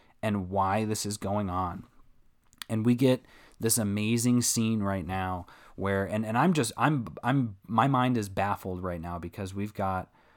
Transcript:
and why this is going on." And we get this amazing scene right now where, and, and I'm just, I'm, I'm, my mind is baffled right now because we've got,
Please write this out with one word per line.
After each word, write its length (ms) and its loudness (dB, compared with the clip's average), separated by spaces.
and 280 -2
why 340 2
this 220 -4
is 100 -4
going 340 -2
on." 360 -4
And 160 0
we 100 6
get 280 4
this 200 2
amazing 640 2
scene 420 2
right 240 -2
now 380 -4
where, 260 0
and, 220 -2
and 120 -2
I'm 140 4
just, 240 0
I'm, 320 0
I'm, 320 0
my 220 2
mind 300 2
is 100 -2
baffled 560 -4
right 160 -4
now 180 -8
because 360 -10
we've 200 -6
got, 360 -2